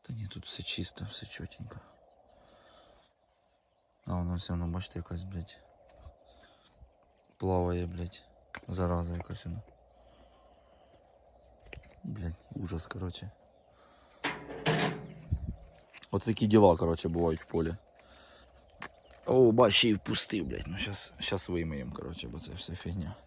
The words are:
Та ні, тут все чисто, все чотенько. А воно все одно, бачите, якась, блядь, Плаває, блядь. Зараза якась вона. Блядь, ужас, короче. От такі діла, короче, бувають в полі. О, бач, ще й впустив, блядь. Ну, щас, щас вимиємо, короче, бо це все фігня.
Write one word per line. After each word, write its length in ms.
Та 100
ні, 140
тут 200
все 160
чисто, 480
все 160
чотенько. 540
А 80
воно 200
все 180
одно, 140
бачите, 320
якась, 240
блядь, 360
Плаває, 480
блядь. 360
Зараза 480
якась 280
вона. 180
Блядь, 320
ужас, 320
короче. 440
От 120
такі 240
діла, 300
короче, 320
бувають 320
в 40
полі. 320
О, 260
бач, 200
ще 160
й 60
впустив, 520
блядь. 200
Ну, 120
щас, 400
щас 300
вимиємо, 480
короче, 320
бо 100
це 140
все 220
фігня. 400